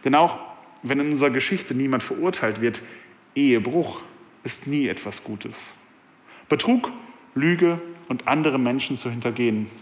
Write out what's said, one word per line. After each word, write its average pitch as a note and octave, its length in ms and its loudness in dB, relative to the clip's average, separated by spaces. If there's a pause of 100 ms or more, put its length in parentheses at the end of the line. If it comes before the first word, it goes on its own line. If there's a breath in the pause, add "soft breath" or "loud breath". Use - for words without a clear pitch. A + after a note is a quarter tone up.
Denn C3+ 100 2
auch - 240 4 (440)
wenn C3+ 180 -2
in D3 100 0
unserer C#3+ 200 2
Geschichte B2+ 440 -2
niemand C3 280 0
verurteilt C3 580 -2
wird, A2+ 220 0 (520 loud breath)
Ehebruch C3+ 680 2 (440)
ist - 220 -10
nie C#3+ 220 0
etwas - 360 -8
Gutes. - 300 -10 (920 loud breath)
Betrug, A#3+ 420 2 (440)
Lüge E3+ 460 4 (280)
und B2 180 -4
andere D3 320 2
Menschen B2+ 380 0
zu A#2+ 140 -6
hintergehen A#2 600 -2 (120)